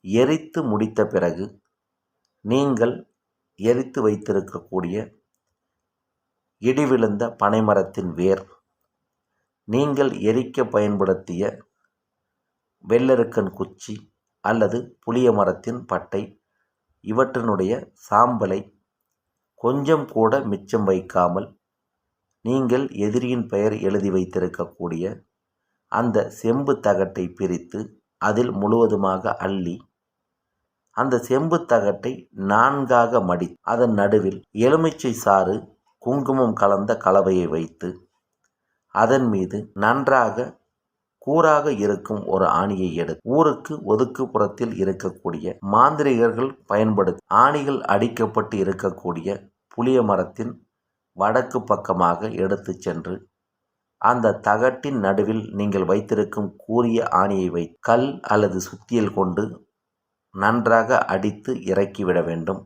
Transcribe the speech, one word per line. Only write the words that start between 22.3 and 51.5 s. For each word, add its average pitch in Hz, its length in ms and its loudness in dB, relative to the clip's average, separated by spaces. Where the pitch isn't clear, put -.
நீங்கள் 127 400 0
எதிரியின் 120 480 -2
பெயர் 104 320 0
எழுதி 98 300 0
வைத்திருக்கக்கூடிய 90 1000 -4
அந்த 107 400 0
செம்பு 139 480 -2
தகட்டை 98 540 0
பிரித்து 90 480 -6
அதில் 107 320 0
முழுவதுமாக 101 840 2
அள்ளி, 92 380 -4
அந்த 127 260 0
செம்பு 160 420 0
தகட்டை 110 500 0
நான்காக 120 800 4
மடி, 87 260 -2
அதன் 117 300 2
நடுவில் 101 460 2
எலுமிச்சை 143 560 2
சாறு, 98 420 2
குங்குமம் 131 560 0
கலந்த 101 380 2
கலவையை 92 500 2
வைத்து, 82 440 -6
அதன் 120 340 4
மீது 98 300 -2
நன்றாக 123 760 0
கூராக 151 460 4
இருக்கும் 101 480 -2
ஒரு 92 260 2
ஆணியை 95 420 -2
எடுத்து, 82 340 -6
ஊருக்கு 151 440 2
ஒதுக்குப்புறத்தில் 113 920 -2
இருக்கக்கூடிய 92 800 -6
மாந்திரிகர்கள் 123 840 2
பயன்படுத்தி 101 560 0
ஆணிகள் 139 500 4
அடிக்கப்பட்டு 110 720 -2
இருக்கக்கூடிய 92 800 -4
புளிய 127 340 0
மரத்தின் 104 480 -2
வடக்கு 113 440 0